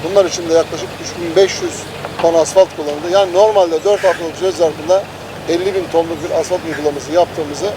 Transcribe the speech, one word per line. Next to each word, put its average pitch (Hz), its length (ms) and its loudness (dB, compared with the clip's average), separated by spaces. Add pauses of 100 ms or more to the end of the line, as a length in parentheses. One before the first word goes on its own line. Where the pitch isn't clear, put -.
Bunlar 190 220 4
için 170 240 -4
de 165 40 2
yaklaşık 165 340 0 (160)
üç 170 180 -10
bin 170 140 -4
beş 370 260 4
yüz 349 120 -4 (480)
ton 165 120 4
asfalt 165 420 4
kullanıldı. 147 360 -4
Yani 190 220 2
normalde 185 500 4
dört 196 200 2
haftalık 165 320 0
süre 185 160 -2
zarfında 165 520 2 (460)
elli 180 260 0
bin 185 160 -2
tonluk 165 320 0
bir 165 160 -2
asfalt 175 260 -2
uygulaması 147 460 -4
yaptığımızı 156 540 0 (120)